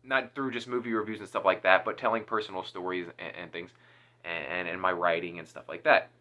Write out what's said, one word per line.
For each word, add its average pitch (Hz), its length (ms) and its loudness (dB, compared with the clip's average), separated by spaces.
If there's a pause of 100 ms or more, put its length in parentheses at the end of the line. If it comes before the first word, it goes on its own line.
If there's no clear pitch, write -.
not 131 320 0
through 135 160 -2
just 120 160 -6
movie 123 240 -2
reviews 107 260 -2
and 101 100 -12
stuff 98 160 -2
like 95 200 4
that, 92 200 8
but 110 140 -2
telling 113 240 0
personal 98 400 -4
stories 90 460 -6 (100)
and, 85 160 -10
and 85 180 -12
things, 87 200 -10 (520)
and, 82 220 -6
and, 87 220 -4
and 90 120 -6
my 92 120 2
writing 87 480 0
and 80 80 -16
stuff - 200 -16
like 85 140 -10
that. 131 280 6 (100)